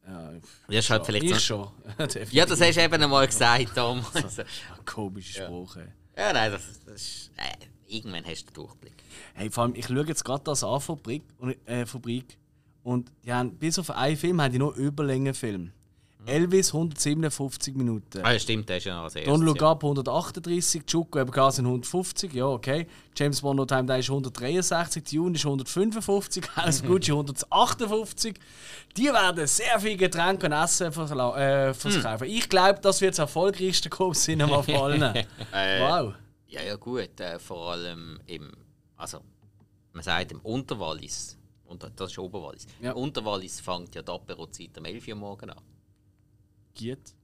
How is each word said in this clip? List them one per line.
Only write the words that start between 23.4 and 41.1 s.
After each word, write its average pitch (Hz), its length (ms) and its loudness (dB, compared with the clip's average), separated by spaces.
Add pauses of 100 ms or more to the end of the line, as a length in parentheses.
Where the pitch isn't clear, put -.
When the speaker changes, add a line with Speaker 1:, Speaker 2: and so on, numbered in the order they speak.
Speaker 1:
Bond, 139 160 2
No 135 80 2
Time 131 200 2
to 131 60 0
Die 131 80 2
ist 123 80 -4
hundertdreiundsechzig, 160 960 -2
Dune 165 320 0
ist 139 80 0
hundertfünfundfünfzig, 196 1080 0
<laughs> - 60 -6
House 165 260 2
of - 60 -4
Gucci 185 220 4
hundertachtundfünfzig. 202 1300 0 (580)
Die 233 80 2
werden 185 420 4
sehr 226 320 4
viel 208 200 0
Getränke 180 480 4
und 151 60 2
Essen 165 380 2
versla-, 143 460 0
äh, 139 380 4
verkaufen. 143 520 0
Speaker 2:
Hm. 104 80 -6
Speaker 1:
Ich - 140 -2
glaub, 190 320 6
das 196 220 4
wird 190 100 4
das 180 60 -2
erfolgreichste 175 720 2
Coop-Cinema 151 720 4
von 151 140 0
allen. 143 260 4
Speaker 2:
<laughs> 110 500 -2
Äh, 95 280 2
Speaker 1:
Wow. 135 340 2 (340)
Speaker 2:
ja, 71 140 -10
ja, 101 140 -6
gut, 107 440 -6
äh, 87 180 -8
vor 87 340 -8
allem 85 540 -10
im, 76 240 -14 (460)
also, - 240 -12 (720)
man 82 100 -14
sagt 87 300 -2
im - 80 -16
Unterwallis, 107 960 -6 (300)